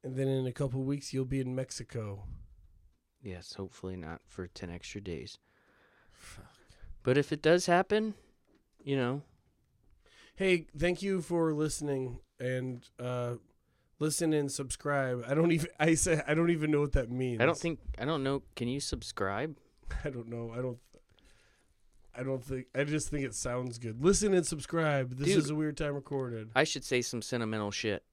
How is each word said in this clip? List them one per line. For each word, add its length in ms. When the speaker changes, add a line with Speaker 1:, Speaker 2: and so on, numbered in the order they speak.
Speaker 1:
And 120
then 120
in 180
a 60
couple 320
weeks, 280
you'll 120
be 160
in 160
Mexico. 680
Speaker 2:
Yes, 340
hopefully 420
not 320
for 180
ten 240
extra 300
days. 380
Speaker 1:
Fuck. 320
Speaker 2:
But 160
if 140
it 100
does 240
happen, 480
you 120
know. 260
Speaker 1:
Hey, 300
thank 240
you 180
for 320
listening, 680
and, 500
uh, 320
listen 320
and 200
subscribe. 720
I 80
don't 160
even, 160
I 140
say, 340
I 60
don't 160
even 200
know 100
what 120
that 180
means. 300
Speaker 2:
I 60
don't 120
think, 220
I 60
don't 180
know. 220
Can 140
you 100
subscribe? 800
Speaker 1:
<laughs> 240
I 60
don't 180
know. 280
I 60
don't, 160
I 60
don't 220
think, 220
I 80
just 240
think 160
it 100
sounds 460
good. 240
Listen 300
and 120
subscribe. 720
This 100
Speaker 2:
Dude, 120
Speaker 1:
is 120
A 60
Weird 200
Time 200
Recorded. 580
Speaker 2:
I 80
should 220
say 180
some 200
sentimental 500
shit. 400